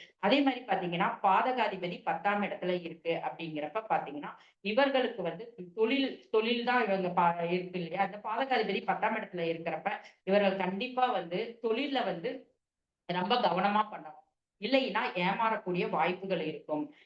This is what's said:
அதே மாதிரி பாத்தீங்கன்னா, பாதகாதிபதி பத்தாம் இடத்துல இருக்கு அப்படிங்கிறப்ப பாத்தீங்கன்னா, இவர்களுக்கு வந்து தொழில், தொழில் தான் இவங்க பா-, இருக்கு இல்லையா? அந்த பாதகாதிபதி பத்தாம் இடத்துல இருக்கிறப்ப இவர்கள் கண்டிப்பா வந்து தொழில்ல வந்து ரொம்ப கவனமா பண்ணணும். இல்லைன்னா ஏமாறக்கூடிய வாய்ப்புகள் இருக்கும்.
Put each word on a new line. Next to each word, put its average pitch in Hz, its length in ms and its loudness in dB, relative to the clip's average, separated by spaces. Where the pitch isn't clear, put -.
அதே 240 200 4
மாதிரி 269 220 2
பாத்தீங்கன்னா, 180 460 0
பாதகாதிபதி 202 800 2
பத்தாம் 202 420 0
இடத்துல 180 360 -2
இருக்கு 165 400 -4
அப்படிங்கிறப்ப 156 680 -6
பாத்தீங்கன்னா, 147 460 -4
இவர்களுக்கு 247 580 2
வந்து 170 240 -4
தொழில், 262 340 2
தொழில் 240 340 2
தான் 240 200 2
இவங்க 185 260 0
பா-, 175 220 4
இருக்கு 180 280 -2
இல்லையா? 170 240 -2
அந்த 196 180 -4
பாதகாதிபதி 226 640 -2
பத்தாம் 214 340 0
இடத்துல 180 280 -6
இருக்கிறப்ப 165 440 -4
இவர்கள் 190 380 4
கண்டிப்பா 247 480 0
வந்து 175 280 -2
தொழில்ல 247 440 0
வந்து 175 280 -4
ரொம்ப 185 320 0
கவனமா 202 440 2
பண்ணணும். 156 320 -14
இல்லைன்னா 226 420 2
ஏமாறக்கூடிய 196 680 0
வாய்ப்புகள் 180 540 0
இருக்கும். 151 400 -4